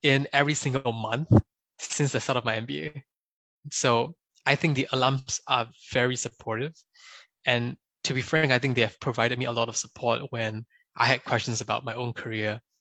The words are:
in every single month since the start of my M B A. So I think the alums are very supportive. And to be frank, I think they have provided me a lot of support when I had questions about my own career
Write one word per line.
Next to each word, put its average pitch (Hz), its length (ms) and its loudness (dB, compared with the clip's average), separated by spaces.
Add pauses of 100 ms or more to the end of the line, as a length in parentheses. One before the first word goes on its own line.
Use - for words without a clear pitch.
in 139 300 4
every 143 220 4
single 135 380 0
month 113 360 -4 (520)
since - 320 -2
the 127 80 0
start 131 160 -2
of 117 80 -2
my 113 120 0
M 113 100 -6
B 147 200 -6
A. 143 180 -12 (680)
So 123 440 0 (320)
I 139 80 4
think 147 220 2
the 135 160 0
alums 131 560 0
are 120 200 0 (240)
very 127 220 2
supportive. 120 600 -6 (720)
And 120 300 0 (280)
to 135 100 -2
be 127 80 -2
frank, 156 300 2
I 123 60 4
think 127 180 0
they 120 60 4
have - 180 -2
provided 120 380 0
me 127 80 -2
a 120 60 -4
lot 117 160 0
of 117 80 -8
support 117 540 -4
when 113 340 -6 (320)
I 117 100 4
had 123 180 2
questions 117 360 -2
about 110 240 -4
my 120 100 -8
own 120 180 -6
career 110 480 -6 (200)